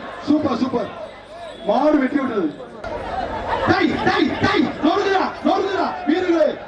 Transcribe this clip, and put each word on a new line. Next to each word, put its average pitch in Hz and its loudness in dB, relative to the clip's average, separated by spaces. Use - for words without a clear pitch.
சூப்பர், 277 4
சூப்பர். 233 0
மாடு 277 6
வெட்டி 262 2
விட்டது. 220 0
டேய், 359 2
டேய், - 0
டேய். 285 2
நொறுக்குதுடா, 381 2
நொறுக்குதுடா. 381 0
வீரர்களே, 330 2